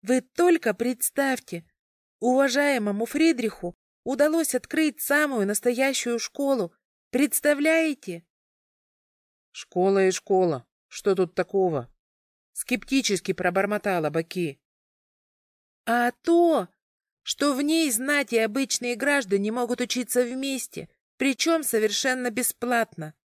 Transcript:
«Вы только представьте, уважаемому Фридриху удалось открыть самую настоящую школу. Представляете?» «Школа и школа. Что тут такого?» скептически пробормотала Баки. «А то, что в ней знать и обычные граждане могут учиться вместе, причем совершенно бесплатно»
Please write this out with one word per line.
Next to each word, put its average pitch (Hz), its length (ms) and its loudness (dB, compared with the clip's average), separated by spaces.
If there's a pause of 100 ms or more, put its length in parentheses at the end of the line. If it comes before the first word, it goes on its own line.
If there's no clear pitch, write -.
«Вы 254 140 2
только 339 540 2
представьте, 247 880 -4 (560)
уважаемому 247 840 2
Фридриху 247 680 0 (300)
удалось 294 500 2
открыть - 460 -2
самую 277 460 0
настоящую 240 720 0
школу. 262 560 -2 (340)
Представляете?» 294 1120 0 (1300)
«Школа 190 580 0
и - 20 4
школа. 180 560 0 (220)
Что - 260 -2
тут 180 200 -2
такого?» 175 560 -2 (640)
скептически 226 800 -2
пробормотала 185 800 -2
Баки. 165 500 -4 (1300)
«А 240 260 0
то, 339 560 2 (540)
что 285 320 -2
в 269 80 -2
ней 311 280 2
знать 269 440 -2
и 226 40 4
обычные 240 580 -2
граждане 214 560 0
могут 240 280 -2
учиться 247 420 -2
вместе, 262 680 -6 (260)
причем 302 460 0
совершенно 247 680 -2
бесплатно» 226 840 -4 (100)